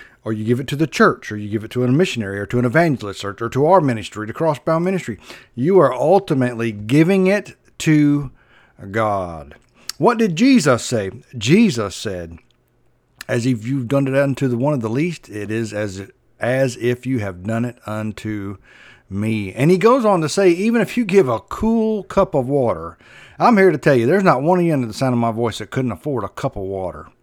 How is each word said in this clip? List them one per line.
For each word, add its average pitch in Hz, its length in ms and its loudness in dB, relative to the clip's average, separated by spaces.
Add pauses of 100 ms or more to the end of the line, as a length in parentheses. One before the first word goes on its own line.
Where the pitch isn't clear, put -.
(240)
or 113 100 -4
you 107 120 -6
give 120 140 2
it 131 80 -8
to 147 80 -6
the 156 100 0
church, - 460 2
or 107 60 -6
you 104 120 -8
give 104 140 -4
it 110 80 -14
to 123 120 -2
a 123 40 2
missionary, 120 520 0
or 101 60 -4
to 120 140 -2
an 123 60 2
evangelist, 123 600 0
or, 101 160 -8
or 113 80 -4
to 139 160 0
our 175 160 6
ministry, 110 460 -4
to 110 60 -10
Crossbound 160 520 -2
Ministry, 170 320 -4 (380)
you 175 240 4
are 135 120 6
ultimately 127 800 0
giving 156 540 2
it 196 300 -2 (240)
to 147 500 2 (600)
God. 92 640 -4 (420)
What 226 220 2
did 196 160 0
Jesus 170 500 4
say? 104 240 -4 (260)
Jesus 120 600 2
said, 87 420 -10 (880)
"As 120 180 -2
if 117 220 -2
you've 127 220 -4
done 139 180 2
it 131 80 -2
unto 139 320 0
the 120 100 0
one 143 160 0
of 127 80 -2
the 110 80 -2
least, 156 400 -4
it 104 220 -8
is 110 220 -4
as, 101 360 -6 (300)
as 127 380 0
if 123 280 -2
you 127 140 -2
have 92 240 -6
done 113 220 -2
it 120 200 -8
unto 107 720 -8 (520)
me." 101 440 -4
And 131 160 2
he 185 80 6
goes 226 280 4
on 190 160 2
to 151 80 -2
say, 196 200 2
"Even 214 300 0
if - 160 -4
you 240 80 0
give 190 240 4
a 113 140 -2
cool 220 640 -2
cup 190 280 0
of 131 140 0
water," 107 500 -2 (400)
I'm 208 200 4
here 190 120 6
to 151 80 2
tell 143 180 2
you, 117 120 2
there's 190 160 2
not 139 180 4
one 175 180 2
of 175 60 2
you 165 60 2
under 127 160 0
the 107 60 -12
sound 131 200 -2
of 120 60 0
my 117 120 0
voice 113 260 -4
that 107 120 -12
couldn't 127 220 -4
afford 117 320 -6
a 95 60 -8
cup - 260 -6
of 101 80 -8
water. 95 460 -8 (140)